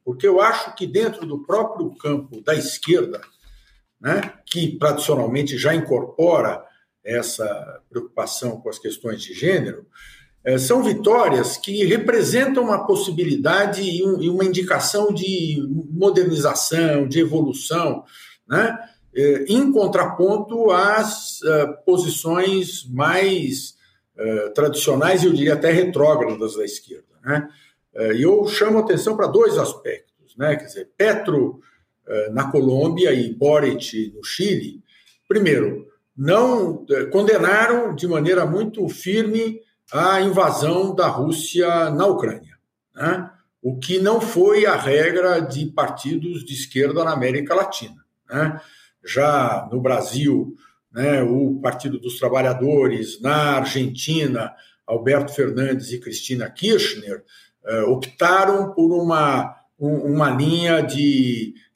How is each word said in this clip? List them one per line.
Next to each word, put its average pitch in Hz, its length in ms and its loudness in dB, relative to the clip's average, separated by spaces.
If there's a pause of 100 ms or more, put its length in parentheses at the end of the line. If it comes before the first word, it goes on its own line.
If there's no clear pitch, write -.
porque 127 220 0
eu 190 120 4
acho 220 340 0
que 180 140 -8
dentro 220 400 -2
do 143 160 -8
próprio 202 520 -2
campo 143 460 -6
da 156 140 0
esquerda, - 640 -2 (800)
né, 180 340 -4 (120)
que - 320 -4
tradicionalmente 139 800 0
já 151 180 2
incorpora 135 880 0 (400)
essa 107 840 -6
preocupação 117 720 -8
com 117 80 -10
as - 100 -10
questões 110 420 -8
de - 120 -14
gênero, 139 520 -2 (580)
eh, 131 160 2
são 240 240 2
vitórias 208 720 2
que 202 280 -2
representam 233 800 2
uma 202 200 0
possibilidade 180 960 0
e 180 240 -2
um, 190 160 0
e 165 80 0
uma 185 160 0
indicação 185 680 0
de 165 520 -2 (260)
modernização, 160 1160 2
de 143 120 0
evolução, 151 840 -2 (440)
né, 220 300 0 (380)
eh, 139 320 2
em 269 240 4
contraponto 208 1000 2
às, 208 720 0
eh, 151 240 2 (180)
posições 180 1040 0
mais, 156 880 0 (400)
eh, 107 320 -2
tradicionais, 151 760 2
eu 180 80 6
diria 147 220 2
até 156 180 2
retrógradas 135 840 2
da 104 80 -2
esquerda, - 400 -14 (180)
né? 147 240 -4 (460)
Eh, 110 220 -2
e 123 80 0
eu 202 240 4
chamo 214 320 2
a - 20 4
atenção 220 340 0
para 208 120 0
dois 196 300 4
aspectos, - 800 -8
né? 143 200 0
Quer - 100 -8
dizer, - 320 -14
Petro, 190 640 0 (460)
eh, 107 240 -2
na 135 200 -2
Colômbia 147 600 2
e 117 200 -2
Boric 123 840 0
no 104 80 -18
Chile, - 580 -4 (460)
primeiro, 190 600 2 (280)
não, 190 760 2
eh, 139 160 0
condenaram 208 880 2
de 165 140 -4
maneira 170 360 2
muito 190 460 -2
firme 220 720 -2 (340)
a 180 260 2
invasão 180 760 2
da 170 120 4
Rússia 165 840 0
na 165 160 2
Ucrânia, - 500 -2 (380)
né? 180 340 -4 (320)
O 131 160 -6
que 175 220 -4
não 214 200 2
foi 208 460 4
a 185 100 2
regra 165 640 2
de 147 280 -6
partidos 151 760 -4
de 135 120 -12
esquerda 143 480 -2
na 165 100 -2
América 135 400 -2
Latina, - 500 -4 (240)
né? 156 320 -2 (460)
Já 131 640 0
no 123 80 -4
Brasil, 127 760 -2 (360)
né, 135 300 0
o 135 400 0
Partido 123 380 -4
dos 120 180 -10
Trabalhadores, 127 1040 0
na 147 360 0
Argentina, 131 920 -2 (340)
Alberto 135 460 0
Fernandes 131 600 -2
e 123 80 -8
Cristina 120 500 -8
Kirchner, 107 760 -2 (420)
eh, 110 180 -2
optaram 190 920 2
por 165 180 4
uma, 156 640 0 (240)
um, 143 340 0
uma 147 180 2
linha 160 500 2
de, 131 720 0 (220)